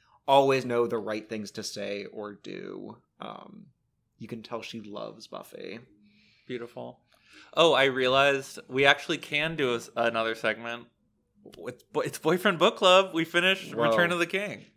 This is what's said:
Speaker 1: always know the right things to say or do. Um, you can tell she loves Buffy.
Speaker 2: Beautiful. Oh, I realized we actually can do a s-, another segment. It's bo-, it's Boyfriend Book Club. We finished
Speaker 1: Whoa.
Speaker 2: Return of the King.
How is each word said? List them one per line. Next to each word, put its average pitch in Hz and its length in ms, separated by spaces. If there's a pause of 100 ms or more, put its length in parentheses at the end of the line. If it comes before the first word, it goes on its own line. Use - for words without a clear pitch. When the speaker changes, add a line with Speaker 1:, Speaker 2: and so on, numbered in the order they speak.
(280)
Speaker 1:
always 135 380
know 120 220
the 117 100
right 107 320
things 107 220
to 107 120
say 101 420
or 104 280
do. 101 640 (240)
Um, - 460 (500)
you 117 100
can 113 160
tell 113 180
she 113 200
loves 110 460
Buffy. - 520 (680)
Speaker 2:
Beautiful. 120 520 (540)
Oh, 160 200
I 131 120
realized 135 840
we 135 180
actually 147 340
can 156 360
do 131 180
a 117 40
s-, - 180
another 113 400
segment. 117 520 (800)
It's - 160
bo-, - 180
it's - 160
Boyfriend 175 400
Book 208 200
Club. 190 360
We 165 100
finished 185 520
Speaker 1:
Whoa. 226 120
Speaker 2:
Return 170 240
of 175 60
the 170 80
King. 185 400 (120)